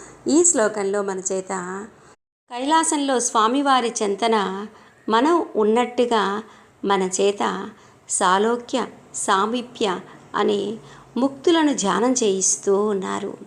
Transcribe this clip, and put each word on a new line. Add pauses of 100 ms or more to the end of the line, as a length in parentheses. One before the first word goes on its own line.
(280)
ఈ
శ్లోకంలో
మన
చేత (680)
కైలాసంలో
స్వామివారి
చెంతన (420)
మనం (100)
ఉన్నట్టుగా (420)
మన
చేత (380)
సాలోక్య, (280)
సామీప్య (340)
అనే (380)
ముక్తులను
ధ్యానం
చేయిస్తూ
ఉన్నారు. (100)